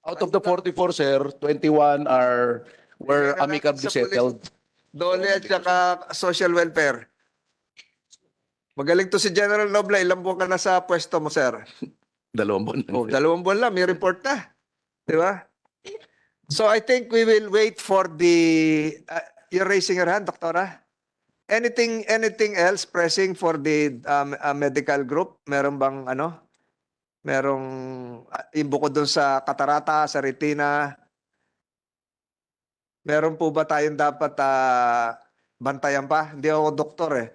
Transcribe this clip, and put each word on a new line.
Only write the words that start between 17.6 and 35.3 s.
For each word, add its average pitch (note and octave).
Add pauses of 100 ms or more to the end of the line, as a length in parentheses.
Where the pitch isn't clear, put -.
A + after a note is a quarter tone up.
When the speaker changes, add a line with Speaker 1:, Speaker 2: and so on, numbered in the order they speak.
Speaker 2:
for F#3+
the... E3+ (720)
Uh, E3 (280)
you're F#3+
raising F#3
your F3
hand, G3
Doktora. F3 (680)
Anything, A#3
anything A3
else F#3
pressing F3
for E3
the, D3
um, C#3+
uh, C#3+
medical C#3+
group? D3
Meron C#3
bang C3+
ano? D3+ (880)
Merong, C3+ (580)
uh, -
yung D3
bukod C#3+
dun D3
sa C#3
katarata, D3
sa C#3
retina? C#3+ (2000)
Meron D3+
po D#3+
ba D3+
tayong D3+
dapat, D3
ah, B2 (400)